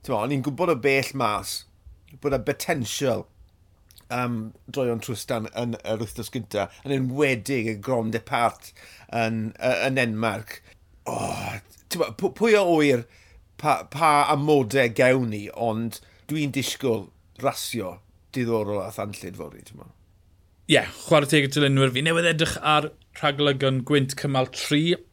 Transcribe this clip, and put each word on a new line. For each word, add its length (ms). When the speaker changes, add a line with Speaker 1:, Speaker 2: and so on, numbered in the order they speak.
Speaker 1:
T'mo, 180
o'n 100
i'n 140
gwbod 260
o 80
bell 380
mas 460
bod 140
y 40
potensial 840
am 280
droion 320
trwstan 460
yn 240
yr 180
wythnos 320
gynta, 360
yn 80
enwedig 760
y 140
Grand 320
Depart 560
yn, 480
yy, 160
yn 100
Enmark. 600
O, 100
t'mo, 240
pw-, 240
pwy 180
o 80
wyr 260
pa, 220
pa 220
amodau 640
gewn 400
ni, 160
ond 500
dwi'n 240
disgwyl 540
rasio 560
diddorol 480
a 100
thanllyd 420
fory, 300
t'mo. 240
Speaker 2:
Ie, 120
chwarae 280
teg 200
y 20
dilynwyr 420
fi. 120
Newydd 240
edrych 320
ar 260
rhaglygon 680
gwynt 320
cymal 360
tri 400